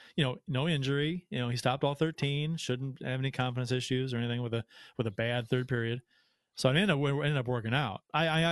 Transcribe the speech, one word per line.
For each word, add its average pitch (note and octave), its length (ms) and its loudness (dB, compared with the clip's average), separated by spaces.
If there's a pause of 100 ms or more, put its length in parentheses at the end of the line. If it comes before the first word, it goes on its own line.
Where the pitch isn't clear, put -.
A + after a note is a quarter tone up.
(160)
you D#3+ 80 2
know, C3 140 0 (100)
no C3+ 200 0
injury, D3 640 0
you C3 100 -4
know, B2 100 -2
he A#2+ 80 -2
stopped C3 260 0
all C#3+ 120 2
thirteen, D3+ 640 0
shouldn't B2+ 460 -4
have C3 160 -2
any C3 120 -2
confidence B2+ 400 -2
issues B2+ 420 0
or A#2+ 40 -2
anything A#2+ 260 -2
with A2+ 100 -2
a, A#2 100 -2 (340)
with A2+ 100 0
a G#2+ 40 -2
bad A#2 360 -2
third B2+ 200 0
period. A#2+ 340 -2 (540)
So - 140 4
it C3 60 4
ended G3 160 4
up, C#3+ 80 2
it C#3+ 80 2
ended D3 300 2
up A#2+ 100 -2
working A#2 260 -2
out. B2+ 280 -2 (120)
I, D#3 140 2
I D#3+ 240 4